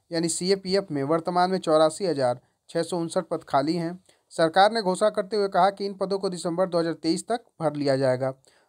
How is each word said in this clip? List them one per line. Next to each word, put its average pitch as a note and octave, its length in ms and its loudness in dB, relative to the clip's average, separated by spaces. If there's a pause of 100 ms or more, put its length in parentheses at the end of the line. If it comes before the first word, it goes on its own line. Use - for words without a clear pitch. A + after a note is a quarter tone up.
(120)
यानी E3+ 180 -2
सीएपीएफ़ F#3+ 640 -2
में C#3+ 100 -2
वर्तमान F3 480 0
में F#3+ 60 0
चौरासी D#3 480 2
हज़ार C3 340 0 (300)
छः E3+ 140 -2
सौ E3+ 140 -4
उनसठ E3+ 280 -4
पद E3 180 -6
खाली D3 320 0
हैं। E3+ 280 -6 (260)
सरकार F#3+ 420 4
ने A3+ 100 -2
घोषणा F#3 280 0
करते G#3 280 -4
हुए G3+ 100 0
कहा G3 220 4
कि G3+ 160 -6
इन G3 80 -6
पदों F#3+ 260 -4
को F#3+ 100 -2
दिसंबर F3+ 400 -2
दो E3+ 100 0
हज़ार E3 140 -2
तेईस E3 340 -4
तक A3+ 140 -4 (200)
भर D3+ 120 0
लिया C#3 240 0
जाएगा। C3 340 0 (380)